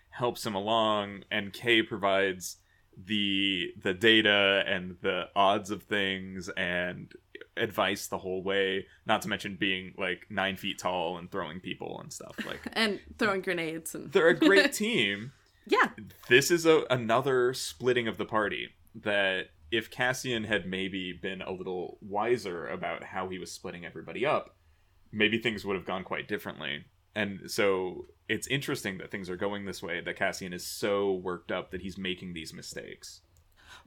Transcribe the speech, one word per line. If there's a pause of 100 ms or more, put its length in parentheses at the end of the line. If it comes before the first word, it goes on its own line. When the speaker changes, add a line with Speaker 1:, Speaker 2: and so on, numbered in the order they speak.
Speaker 1:
helps
him
along,
and
Kay
provides (400)
the,
the
data
and
the
odds
of
things
and (420)
advice
the
whole
way, (180)
not
to
mention
being,
like,
nine
feet
tall
and
throwing
people
and
stuff. (100)
Like,
Speaker 2:
<laughs>
And (180)
throwing
grenades.
And
Speaker 1:
they're
a
Speaker 2:
<laughs>
Speaker 1:
great
team. (360)
Speaker 2:
Yeah. (380)
Speaker 1:
This
is
a,
another
splitting
of
the
party (260)
that (240)
if
Cassian
had
maybe
been
a
little
wiser
about
how
he
was
splitting
everybody
up, (560)
maybe
things
would
have
gone
quite
differently. (300)
And
so (240)
it's
interesting
that
things
are
going
this
way,
that
Cassian
is
so
worked
up
that
he's
making
these
mistakes. (640)